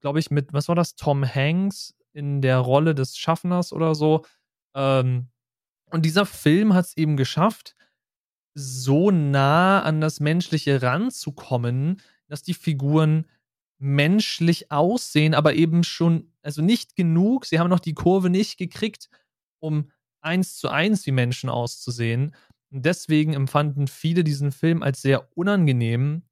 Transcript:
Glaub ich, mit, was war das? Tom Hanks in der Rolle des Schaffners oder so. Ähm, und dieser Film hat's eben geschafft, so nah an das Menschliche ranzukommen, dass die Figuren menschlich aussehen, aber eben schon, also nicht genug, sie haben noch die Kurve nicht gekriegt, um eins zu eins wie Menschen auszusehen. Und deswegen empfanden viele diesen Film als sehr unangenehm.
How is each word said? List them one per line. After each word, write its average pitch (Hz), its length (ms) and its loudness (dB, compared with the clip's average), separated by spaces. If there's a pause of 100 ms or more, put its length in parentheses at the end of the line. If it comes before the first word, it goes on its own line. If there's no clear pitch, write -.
Glaub 143 160 -2
ich, 160 120 -4
mit, 143 220 -2
was 143 160 -2
war 170 60 0
das? 170 220 0
Tom 139 280 -2
Hanks 165 680 -2 (180)
in 143 300 -4
der 127 160 2
Rolle 143 360 2
des 131 220 -4
Schaffners 175 560 -2
oder 160 220 0
so. 156 320 2 (500)
Ähm, 127 520 0 (640)
und 165 140 0
dieser 180 220 2
Film 190 480 2
hat's 180 220 0
eben 156 200 0
geschafft, 156 600 -2 (800)
so 135 560 0
nah 151 680 2
an 156 220 0
das 147 180 -4
Menschliche 151 600 0
ranzukommen, 135 1200 -4 (240)
dass 147 160 -14
die 180 120 -6
Figuren 156 720 0 (520)
menschlich 165 920 0
aussehen, 156 600 2
aber 151 200 4
eben 165 300 2
schon, - 480 0 (100)
also 147 200 -6
nicht 220 340 0
genug, 185 480 2
sie 165 160 0
haben 175 100 0
noch 180 100 4
die 156 140 -6
Kurve 185 360 2
nicht 190 260 0
gekriegt, - 520 -8 (520)
um 151 300 -4 (300)
eins 180 360 -2
zu - 120 -6
eins 190 380 0
wie 139 60 -2
Menschen 123 380 -2
auszusehen. 120 840 -4 (380)
Und 135 140 -6
deswegen 156 480 0
empfanden 143 520 -2
viele 165 380 -2
diesen 143 280 -2
Film 165 300 0
als 135 200 -2
sehr 135 340 0
unangenehm. 147 960 0